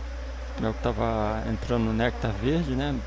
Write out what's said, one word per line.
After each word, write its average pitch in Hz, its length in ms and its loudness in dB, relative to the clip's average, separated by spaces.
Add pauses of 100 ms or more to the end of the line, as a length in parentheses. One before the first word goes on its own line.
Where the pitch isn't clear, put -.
(600)
Mel 110 140 0
que - 100 -6
tava 110 680 2
entrando 113 360 2
no 110 80 2
néctar 113 400 2 (100)
verde, 147 320 2
né? 139 180 0 (140)